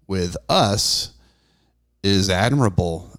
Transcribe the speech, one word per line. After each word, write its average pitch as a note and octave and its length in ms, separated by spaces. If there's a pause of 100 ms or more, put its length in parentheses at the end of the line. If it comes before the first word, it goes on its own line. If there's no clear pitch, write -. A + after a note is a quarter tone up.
with F2+ 300 (120)
us - 640 (920)
is G2 280
admirable. F#2 880